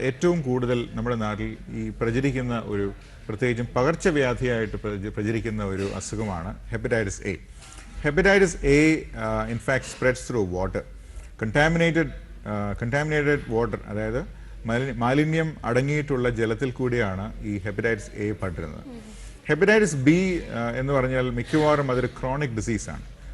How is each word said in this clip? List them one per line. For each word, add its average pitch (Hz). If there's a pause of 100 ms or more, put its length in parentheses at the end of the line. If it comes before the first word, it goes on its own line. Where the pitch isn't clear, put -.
ഏറ്റവും 165
കൂടുതൽ 123
നമ്മുടെ 117
നാട്ടിൽ 107 (120)
ഈ 113
പ്രചരിക്കുന്ന 120
ഒരു, 101 (360)
പ്രത്യേകിച്ചും 120
പകർച്ചവ്യാധിയായിട്ട് 127
പ്രച-, 104
പ്രചരിക്കുന്ന 107
ഒരു 98
അസുഖമാണ് 98
ഹെപ്പറ്റൈറ്റിസ് 113
എ. 98 (760)
Hepatitis 190
A, 151
uh, 110
in 117
fact, 131
spreads -
through 95
water. 92 (640)
Contaminated, 160
uh, 104
contaminated 143
water, 113
അതായത് 110 (420)
മലി-, 120
മാലിന്യം 151
അടങ്ങിയിട്ടുള്ള 135
ജലത്തിൽ 113
കൂടിയാണ് 113
ഈ 104
ഹെപ്പറ്റൈറ്റിസ് 107
എ 107
പടരുന്നത്. 85 (640)
ഹെപ്പറ്റൈറ്റിസ് 185
ബി, 165
uh, 117
എന്ന് 135
പറഞ്ഞാൽ 127
മിക്കവാറും 143
അതൊരു 123
ക്രോണിക് 131
ഡിസീസാണ്. 110 (320)